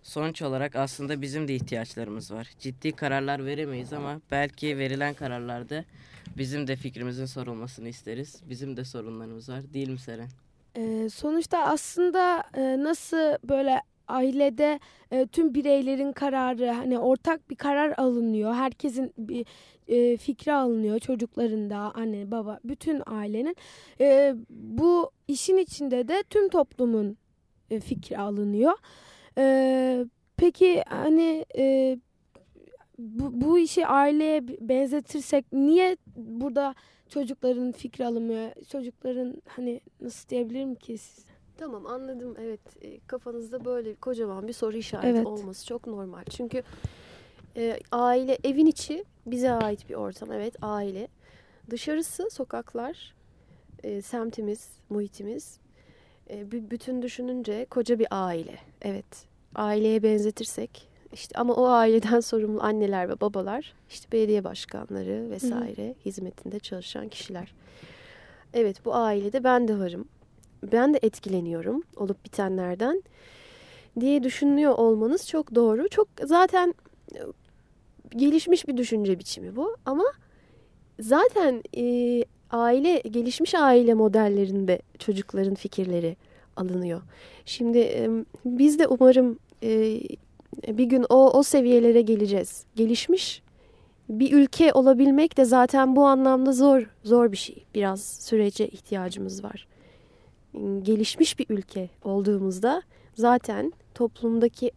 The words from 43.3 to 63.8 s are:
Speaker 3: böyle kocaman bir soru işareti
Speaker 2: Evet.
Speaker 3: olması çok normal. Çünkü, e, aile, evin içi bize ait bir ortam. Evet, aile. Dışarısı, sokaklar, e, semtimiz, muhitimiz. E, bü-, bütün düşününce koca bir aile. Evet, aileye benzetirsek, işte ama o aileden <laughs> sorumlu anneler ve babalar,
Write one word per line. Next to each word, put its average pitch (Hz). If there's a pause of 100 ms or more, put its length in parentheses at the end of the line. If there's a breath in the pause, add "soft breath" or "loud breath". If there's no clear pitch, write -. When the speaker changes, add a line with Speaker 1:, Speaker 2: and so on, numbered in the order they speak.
Speaker 3:
böyle 240
kocaman 214
bir 240
soru 220
işareti 220
Speaker 2:
Evet. 226
Speaker 3:
olması 202
çok -
normal. 190
Çünkü, 247 (960 loud breath)
e, 226 (120)
aile, 247
evin 277
içi 320 (200)
bize 247
ait 214
bir -
ortam. 214
Evet, 214
aile. 208 (600 soft breath)
Dışarısı, 311
sokaklar, 240 (720 soft breath)
e, 208
semtimiz, 226 (200)
muhitimiz. 208 (720 soft breath)
E, 208
bü-, 214
bütün 247
düşününce 247
koca 240
bir 226
aile. 180 (260)
Evet, 196 (500)
aileye 214
benzetirsek, 214 (240)
işte -
ama 240
o 247
aileden 226
<laughs> 233
sorumlu 214
anneler 196
ve -
babalar, 208 (160)